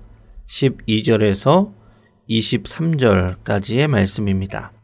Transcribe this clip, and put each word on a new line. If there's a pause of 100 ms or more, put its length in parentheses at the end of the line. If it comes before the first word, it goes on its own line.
(480)
십이
절에서 (540)
이십삼
절까지의
말씀입니다. (120)